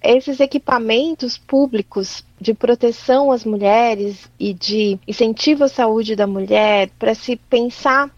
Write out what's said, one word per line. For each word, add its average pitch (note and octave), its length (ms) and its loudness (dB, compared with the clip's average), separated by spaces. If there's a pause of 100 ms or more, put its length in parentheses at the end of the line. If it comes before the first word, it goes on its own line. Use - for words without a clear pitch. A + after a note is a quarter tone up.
esses C4 380 2
equipamentos C4 1000 -2
públicos A#3 840 -2 (160)
de A3 140 -2
proteção B3 760 0
às B3 140 0
mulheres G#3 960 0
e G3+ 140 -4
de G3+ 520 -2
incentivo A#3+ 600 0
à - 20 6
saúde A3 480 -2
da G3+ 100 0
mulher, G3+ 720 0
pra A3+ 160 0
se A#3+ 220 -6
pensar C4 840 0